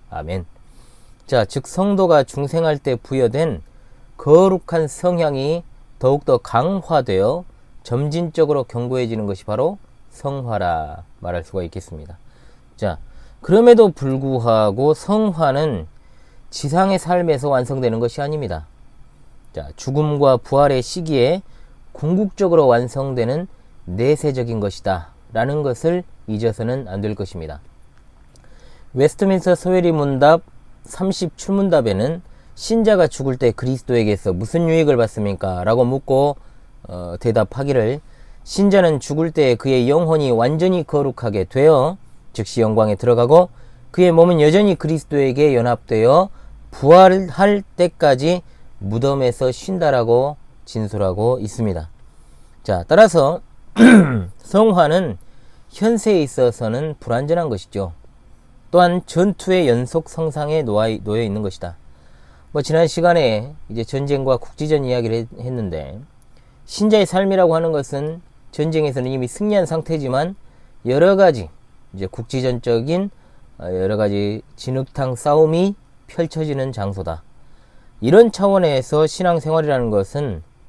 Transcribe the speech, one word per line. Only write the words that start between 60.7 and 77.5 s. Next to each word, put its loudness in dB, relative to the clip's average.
놓여 -4
있는 -4
것이다. -10
뭐, -4
지난 2
시간에 0
이제 -6
전쟁과 -2
국지전 -4
이야기를 -2
했-, -8
했는데, -8
신자의 2
삶이라고 2
하는 0
것은 -6
전쟁에서는 -2
이미 -4
승리한 -2
상태지만 -4
여러 2
가지 2
이제 -8
국지전적인, -4
어, -12
여러 -2
가지 -2
진흙탕 -6
싸움이 2
펼쳐지는 -6
장소다. -8